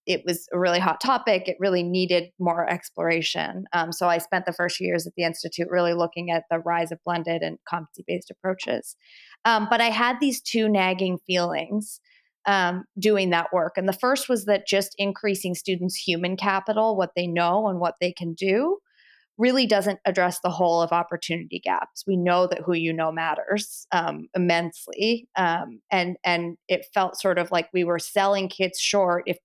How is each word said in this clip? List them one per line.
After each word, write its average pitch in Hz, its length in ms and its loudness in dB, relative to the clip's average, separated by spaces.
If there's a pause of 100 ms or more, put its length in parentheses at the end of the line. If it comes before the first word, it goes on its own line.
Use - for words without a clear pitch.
it 180 200 0
was 175 260 -4
a 175 60 -2
really 175 220 4
hot 185 200 0
topic. 240 460 2
It 180 140 -4
really 185 220 2
needed 180 560 0
more 170 300 0
exploration. 170 1080 -4
Um, 170 180 0
so 175 160 0
I 170 100 4
spent 180 280 -2
the 175 60 -2
first 175 240 -2
few 180 100 -4
years 170 200 -2
at 175 80 -12
the 175 80 -4
Institute 170 480 -4
really 175 220 2
looking 170 380 -2
at 165 200 0
the 170 80 0
rise 170 320 -2
of 165 140 -8
blended 170 380 -2
and 165 160 -6 (100)
competency-based 175 600 -8
approaches. - 680 -4 (480)
Um, 220 260 4
but 233 120 6
I 233 80 4
had 240 280 2
these 269 220 0
two 220 280 2
nagging 185 580 2
feelings, 175 760 -2 (460)
um, 180 400 2 (120)
doing 196 320 4
that 170 220 2
work. 175 240 2
And 190 100 -2
the 190 60 2
first 262 360 0
was 220 180 0
that 202 200 2
just 196 320 0
increasing 196 560 -2
students' 185 420 -4
human 180 380 -2
capital, 202 640 0
what 180 180 0
they 175 120 -2
know 175 420 2
and 185 100 -2
what 170 220 -2
they 180 100 0
can 170 220 -6
do, 220 460 0 (600)
really 254 280 4
doesn't 196 380 2
address 180 360 2
the 180 100 -2
whole 170 320 4
of 165 100 0
opportunity 170 720 -4
gaps. - 420 -4
We 196 120 2
know 175 280 4
that 175 140 -2
who 175 140 -2
you 165 180 0
know 160 180 -2
matters, 165 800 -4
um, 160 460 -2
immensely. 180 1000 -2
Um, 170 460 -2 (100)
and, 180 320 0
and 170 360 -2 (100)
it 180 240 0
felt 190 260 0
sort 180 200 0
of 170 120 -2
like 170 220 0
we 185 100 2
were 170 160 0
selling 196 520 0
kids 185 280 -2
short 180 460 2
if 175 200 -4